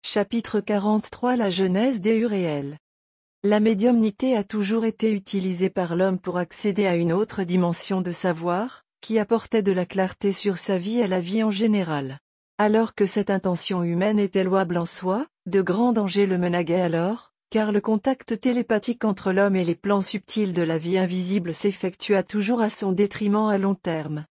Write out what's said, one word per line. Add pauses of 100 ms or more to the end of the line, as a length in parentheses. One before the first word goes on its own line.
Chapitre
quarante-trois,
la
genèse
des
Uriel. (640)
La
médiumnité
a
toujours
été
utilisée
par
l'homme
pour
accéder
à
une
autre
dimension
de
savoir, (160)
qui
apportait
de
la
clarté
sur
sa
vie
et
la
vie
en
général. (400)
Alors
que
cette
intention
humaine
était
louable
en
soi, (200)
de
grands
dangers
le
menaguaient
alors, (160)
car
le
contact
télépathique
entre
l'homme
et
les
plans
subtils
de
la
vie
invisible
s'effectua
toujours
à
son
détriment
à
long
terme.